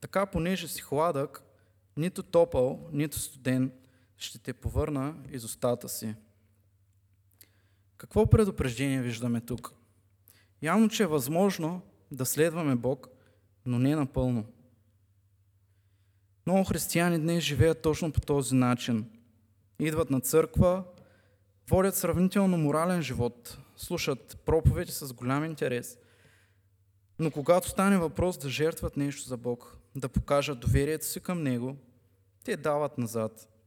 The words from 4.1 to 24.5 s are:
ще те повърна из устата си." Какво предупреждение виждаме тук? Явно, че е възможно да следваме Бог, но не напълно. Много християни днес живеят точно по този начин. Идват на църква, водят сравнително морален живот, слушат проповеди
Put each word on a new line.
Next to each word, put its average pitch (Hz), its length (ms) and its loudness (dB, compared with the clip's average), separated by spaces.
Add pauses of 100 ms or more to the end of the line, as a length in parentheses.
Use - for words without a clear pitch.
ще - 220 -14
те 127 140 -12
повърна 139 640 -4 (140)
из 123 140 -12
устата 123 440 -2
си." 110 260 -6 (1800)
Какво - 340 2
предупреждение 135 720 -2
виждаме 117 380 -4
тук? - 320 -10 (880)
Явно, 196 260 4
че 220 140 0
е 196 40 4
възможно 165 760 0 (280)
да 131 160 -4
следваме 160 500 0
Бог, 123 320 -2 (580)
но 123 120 0
не 135 180 2
напълно. 127 500 0 (2000)
Много 190 180 4
християни 170 540 2
днес 165 260 2
живеят 151 380 4
точно 156 300 0
по - 80 -2
този 135 340 0
начин. 123 560 2 (680)
Идват 156 320 0
на 131 100 2
църква, 180 640 4 (840)
водят 190 280 4
сравнително 180 640 2
морален 160 440 0
живот, 120 560 -6 (180)
слушат - 680 -6
проповеди 160 460 4